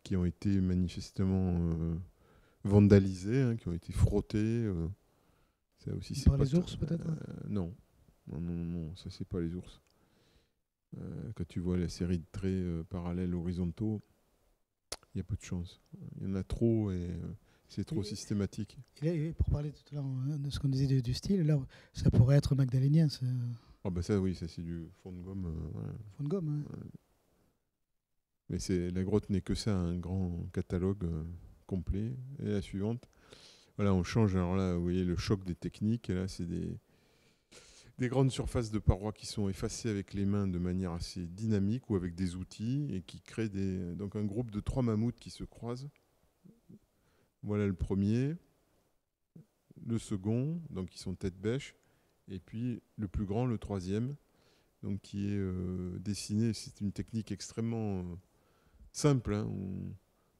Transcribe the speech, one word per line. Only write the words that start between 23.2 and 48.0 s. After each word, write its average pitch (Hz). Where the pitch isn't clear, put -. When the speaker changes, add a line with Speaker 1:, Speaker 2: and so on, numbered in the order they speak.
Speaker 1:
Ah 101
bah 87
ça, 104
oui, 92
ça, 85
c'est 85
du 85
fond 95
de 90
gomme, 95
euh, 80
ouais. 101
Speaker 2:
Fond -
de 143
gomme, 170
ouais. 147
Speaker 1:
Ouais. -
Mais 87
c'est, 90
la 92
grotte 98
n'est 95
que -
ça, 104
un 87
grand 87
catalogue, 95
euh, 80
complet. 98
Et 107
la 101
suivante. 104
Voilà, 101
on 90
change. 98
Alors 90
là, 95
vous 87
voyez 90
le 87
choc 95
des 90
techniques. -
Et 92
là, 92
c'est -
des, 85
des 123
grandes 131
surfaces 120
de 107
parois 104
qui -
sont 101
effacées 110
avec 101
les 98
mains 101
de 90
manière 90
assez 87
dynamique 104
ou 104
avec 87
des 90
outils 120
et 95
qui -
créent 113
des, 95
donc 98
un 107
groupe 107
de 104
trois -
mammouths 113
qui -
se -
croisent. 127
Voilà 104
le 98
premier, 107